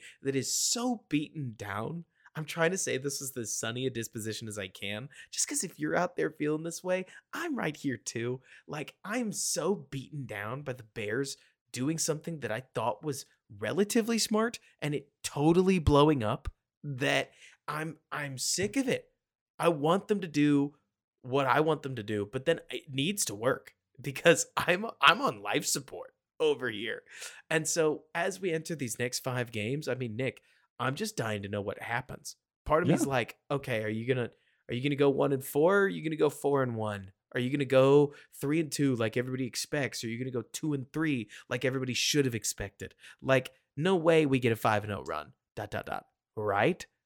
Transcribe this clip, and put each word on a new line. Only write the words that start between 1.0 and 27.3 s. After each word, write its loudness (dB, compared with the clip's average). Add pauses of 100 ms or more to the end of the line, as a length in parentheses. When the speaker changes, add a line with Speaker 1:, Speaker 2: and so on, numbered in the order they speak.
Speaker 1:
beaten -4
down. -6 (320)
I'm -6
trying 0
to -4
say -2
this -4
is -8
as -6
sunny -4
a 2
disposition -8
as -10
I -6
can, -8 (240)
just -2
'cause -4
if -10
you're -2
out 0
there 0
feeling -2
this -10
way, -2 (260)
I'm -4
right -2
here -2
too. -6 (260)
Like, -10 (100)
I'm -4
so -2
beaten -10
down -6
by -6
the -12
Bears -4 (340)
doing -2
something -4
that -6
I -6 (120)
thought -2
was -6 (340)
relatively 2
smart, 0 (220)
and -2
it -6 (160)
totally 4
blowing 6
up, -2 (360)
that 0 (340)
I'm, -6 (140)
I'm -6
sick -2
of 2
it. -2 (480)
I 4
want 2
them 2
to -6
do 4 (460)
what 0
I 6
want 2
them -8
to -6
do, -2
but -6
then 2 (100)
it -10
needs 0
to -6
work -2 (280)
because 4
<laughs> -4
I'm, 0 (160)
I'm 8
on -2
life -2
support -6 (280)
over 2
here. -6 (460)